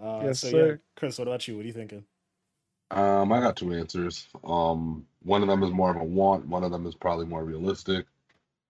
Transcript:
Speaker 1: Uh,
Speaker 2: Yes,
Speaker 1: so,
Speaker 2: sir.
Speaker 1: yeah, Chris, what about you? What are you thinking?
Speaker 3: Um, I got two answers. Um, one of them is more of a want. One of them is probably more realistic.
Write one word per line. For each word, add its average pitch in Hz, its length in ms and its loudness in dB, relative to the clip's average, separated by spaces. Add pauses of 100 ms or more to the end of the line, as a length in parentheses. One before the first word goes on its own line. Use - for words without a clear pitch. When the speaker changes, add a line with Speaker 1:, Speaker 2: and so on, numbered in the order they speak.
Speaker 1:
Uh, 110 240 -6
Speaker 2:
Yes, 131 160 0
Speaker 1:
so, 127 100 -4
Speaker 2:
sir. 160 200 6
Speaker 1:
yeah, 151 60 -6 (200)
Chris, 135 220 -6
what 123 100 -4
about 123 180 -4
you? 117 100 -8
What 107 80 -10
are 113 40 -8
you 117 40 -10
thinking? 104 320 -14 (840)
Speaker 3:
Um, 98 420 4
I 120 80 4
got 110 160 2
two 90 160 -4
answers. 87 540 -6 (160)
Um, 82 640 0 (160)
one 98 200 2
of 98 60 2
them 98 140 4
is 92 80 2
more 92 200 2
of 87 100 -2
a 82 40 -4
want. 95 440 2
One 90 160 -2
of 87 80 -2
them 87 140 -6
is 82 100 -8
probably 85 300 -2
more 82 180 -6
realistic. 92 640 -4 (640)